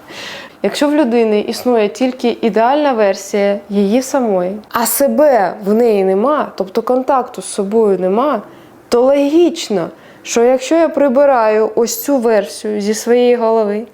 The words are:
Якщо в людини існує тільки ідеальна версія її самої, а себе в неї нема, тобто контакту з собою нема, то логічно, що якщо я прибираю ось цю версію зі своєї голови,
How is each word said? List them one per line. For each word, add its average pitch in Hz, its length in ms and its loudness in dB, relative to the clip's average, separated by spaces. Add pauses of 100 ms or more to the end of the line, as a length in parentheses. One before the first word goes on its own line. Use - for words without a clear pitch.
(640)
Якщо 208 260 -2
в 294 60 0
людини 226 460 2
існує 226 480 0
тільки 254 520 -2
ідеальна 247 520 2
версія 202 760 0
її 202 340 2
самої, 208 500 -2 (200)
а 233 140 -2
себе 240 680 2 (100)
в 202 100 0
неї 220 300 2
нема, 226 520 0
тобто 196 260 -4
контакту 254 600 -2
з - 20 -16
собою 202 540 0
нема, 208 440 0 (460)
то 240 140 2
логічно, 285 840 2 (340)
що 233 220 0
якщо 254 300 2
я 330 140 4
прибираю 254 840 2
ось 233 300 -2
цю 285 120 0
версію 214 640 -2
зі 208 140 -2
своєї 240 420 2
голови, 220 460 0 (120)